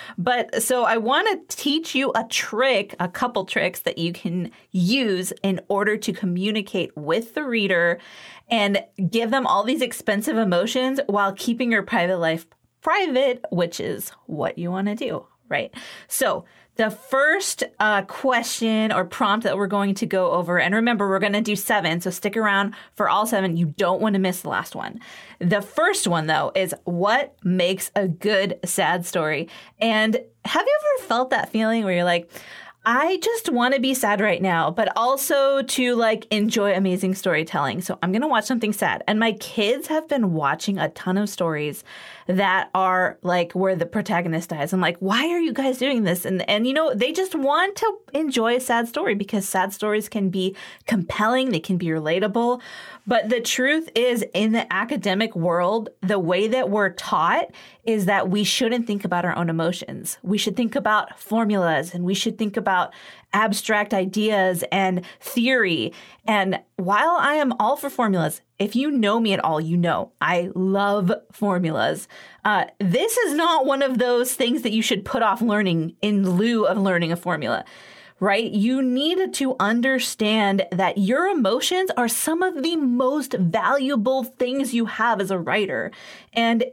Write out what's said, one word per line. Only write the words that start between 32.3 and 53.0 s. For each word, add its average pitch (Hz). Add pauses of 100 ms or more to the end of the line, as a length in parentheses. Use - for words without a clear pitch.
"I 294
just 453
wanna 247
be 262
sad 208
right 202
now, 165
but 165
also 269
to, 247
like, 226
enjoy 208
amazing 185
storytelling. 156
So -
I'm 180
gonna 233
watch 240
something 226
sad." 151
And 214
my 226
kids -
have 311
been 226
watching 160
a 151
ton 185
of 202
stories 151 (440)
that 185
are, 185
like, 180
where 190
the 170
protagonist 175
dies. 160
I'm 185
like, 175
"Why 220
are 349
you 311
guys 269
doing 254
this?" 180
And, 180
and, 214
you 262
know, 311
they 247
just 370
want 320
to 427 (160)
enjoy 247
a 262
sad 233
story 294
because 202
sad 190
stories 214
can 196
be 190 (320)
compelling. 233
They 170
can 185
be 175
relatable. 190 (440)